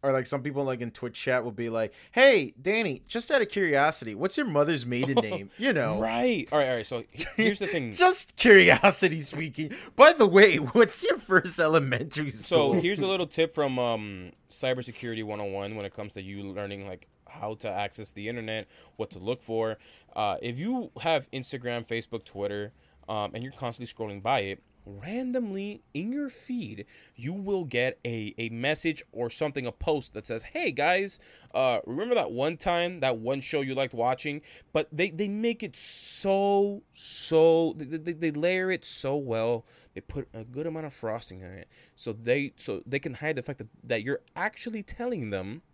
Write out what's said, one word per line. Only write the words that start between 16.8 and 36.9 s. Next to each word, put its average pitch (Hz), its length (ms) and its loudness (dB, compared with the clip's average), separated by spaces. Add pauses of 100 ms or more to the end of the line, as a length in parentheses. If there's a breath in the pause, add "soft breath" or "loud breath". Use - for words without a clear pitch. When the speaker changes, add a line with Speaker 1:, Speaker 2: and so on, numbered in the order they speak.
Speaker 2:
like, 92 200 -14 (220)
how - 280 -8
to 113 120 -8
access 101 440 -6
the 104 160 -10
internet, 110 380 -6 (300 soft breath)
what 110 140 -8
to - 80 -18
look 101 240 -6
for. 113 340 -2 (400 soft breath)
Uh, 101 240 0
if 120 180 -6
you 226 320 -4 (100)
have 160 320 0
Instagram, 120 540 -6
Facebook, 117 380 -6
Twitter, 104 480 -6 (360)
um, 104 260 -2
and 117 80 -6
you're 135 100 -10
constantly 120 400 -8
scrolling 101 300 -8
by 120 180 2
it, 98 220 -6 (400)
randomly 208 800 -6 (120)
in 190 180 -6
your 285 160 -6
feed, 120 580 -10 (300 soft breath)
you 131 160 -8
will 190 320 -4
get 123 400 -2
a, 110 340 -6
a 117 120 -4
message 147 520 -4 (100)
or 117 180 -4
something, 143 360 -4
a 117 60 -6
post 151 420 -2
that 110 120 -10
says, 113 160 -6
"Hey 311 280 -4
guys, 180 480 0 (360 soft breath)
uh, 127 320 4
remember 202 280 -2
that 143 160 2
one 139 260 -2
time, 175 440 -2
that 127 180 2
one 127 220 -2
show 143 200 -2
you 135 140 -4
liked 131 200 -2
watching?" 131 460 -2 (320 soft breath)
But 151 200 0
they, 151 180 0
they 190 180 -4
make 220 340 -2
it 175 140 -10
so, 202 1080 0 (100)